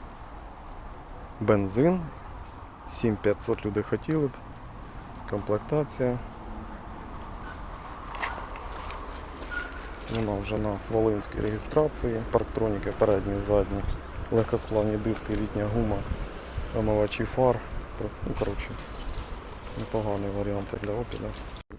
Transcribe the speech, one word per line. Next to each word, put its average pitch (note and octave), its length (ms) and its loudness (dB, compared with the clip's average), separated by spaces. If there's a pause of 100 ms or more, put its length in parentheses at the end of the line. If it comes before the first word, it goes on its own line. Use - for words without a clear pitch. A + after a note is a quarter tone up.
(1400)
Бензин. A2 600 6 (920)
Сім A2 240 4
п'ятсот G#2+ 500 2
люди G#2 160 2
хотіли D3+ 440 2
б. B2+ 60 -4 (1000)
Комплектація. B2 880 0 (4000)
Вона G#2+ 260 0
вже G#2 180 -2
на G#2 160 2 (180)
волинській A2 480 4
реєстрації. A2+ 800 2 (100)
Парктроніки A2 640 2
передні, G2 480 6
задні. G2+ 420 4 (500)
Легкосплавні A2 640 4
диски, G#2+ 400 0
літня G#2 380 0
гума. G#2+ 220 4 (840)
Омивачі G#2+ 460 4
фар. B2 340 6 (420)
Ну, - 380 -2
коротше, - 320 0 (1080)
непоганий G#2 520 0
варіант G2+ 520 0
для G2+ 80 -2
Opel. A2 400 -4 (480)